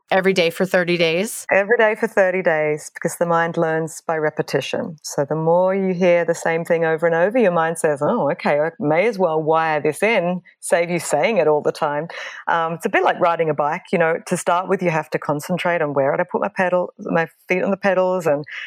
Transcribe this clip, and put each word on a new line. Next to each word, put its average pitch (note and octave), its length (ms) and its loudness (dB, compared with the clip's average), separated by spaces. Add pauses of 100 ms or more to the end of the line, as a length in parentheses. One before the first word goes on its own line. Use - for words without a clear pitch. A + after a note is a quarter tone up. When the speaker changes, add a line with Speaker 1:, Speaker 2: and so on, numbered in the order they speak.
(100)
Speaker 1:
Every F#3+ 220 4
day F3 180 2
for F3+ 120 -2
thirty F3+ 320 2
days? E3+ 560 0
Speaker 2:
Every G3+ 260 2
day A3 180 4
for A3 100 -2
thirty F#3 380 2
days, D3+ 500 0
because - 220 -6
the F3 100 0
mind E3 320 0
learns D#3+ 480 -2
by D#3+ 120 -2
repetition. D3+ 840 -4
So - 260 -4
the D3+ 80 -4
more F3 380 2
you F#3+ 200 0
hear F3 300 2
the E3 120 0
same E3 300 -2
thing E3 200 0
over D#3+ 220 0
and E3 80 2
over, G3 240 2
your F#3+ 140 4
mind E3 260 0
says, D3 220 0
"Oh, E3 320 0
okay, D#3+ 260 0
I D#3 180 0
may D#3 300 2
as A3+ 100 -2
well D#3+ 240 0
wire D#3+ 400 2
this D3+ 220 -2
in, F3+ 380 0 (180)
save E3+ 320 0
you F3 80 0
saying F3 380 0
it D#3 100 4
all D3+ 140 2
the D#3 100 -2
time." D3+ 380 -4 (380)
Um, E3+ 260 0
it's E3 120 -10
a A3 40 -2
bit F4+ 140 0
like F3 160 0
riding E3 300 2
a D3+ 60 -2
bike. D3+ 360 -4
You F#3+ 60 0
know, E3 300 2
to F3+ 100 -2
start F3+ 300 0
with, F#3+ 160 -2
you F3 80 0
have D#3 200 -4
to - 60 -4
concentrate E3+ 640 -4
on D3 120 -2
where C#3 200 0
I E3+ 160 -2
put - 120 -4
my G3 140 -2
pedal, F3+ 440 0
my F3 280 -2 (200)
feet F#3 160 0
on G3+ 80 0
the F#3+ 60 -2
pedals, F#3 500 0
and, D3 180 0 (220)